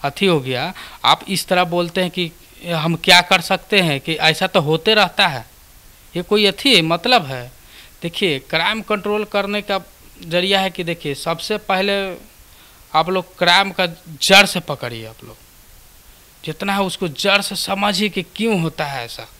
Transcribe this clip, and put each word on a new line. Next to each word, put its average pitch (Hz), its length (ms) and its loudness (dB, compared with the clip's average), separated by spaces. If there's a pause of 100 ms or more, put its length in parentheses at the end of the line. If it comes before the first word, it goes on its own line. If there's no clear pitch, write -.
अथी 143 220 -2
हो 170 160 4
गया, 131 320 -4 (320)
आप - 240 4
इस 190 180 -4
तरह 180 180 2
बोलते 175 360 -2
हैं 180 100 0
कि 175 200 -6 (340)
हम 165 320 -2
क्या 175 260 6
कर 180 200 2
सकते 196 380 0
हैं, 151 180 0
कि 160 140 -6
ऐसा 160 340 0
तो 180 140 2
होते 160 340 0
रहता 196 320 2
है, 131 180 -4 (680)
ये 175 100 -4
कोई 208 240 2
अथी 208 280 4
है, 170 80 8
मतलब 175 420 0
है? 131 200 -8 (560)
देखिए, 165 400 -2
क्राइम 185 420 -2
कंट्रोल 208 440 -2
करने 202 360 -2
का 196 160 -4 (440)
जरिया 180 360 0
है 190 100 0
कि 180 140 -8
देखिए, 165 320 -6
सबसे 165 440 -6
पहले 196 340 -2 (1000)
आप 160 160 2
लोग 185 280 -4
क्राइम 185 340 4
का 185 140 -2
जड़ 170 640 2
से 185 140 -4
पकड़िए। 120 440 -8
आप 110 180 -18
लोग 113 120 -20 (1080)
जितना 196 300 -4
है 196 100 0
उसको 185 260 -4
जड़ 196 320 2
से 196 160 -8
समझिए 196 520 -2
कि 185 160 -6
क्यों 214 360 -2
होता 156 240 -4
है 139 200 -6
ऐसा। 113 220 -14 (120)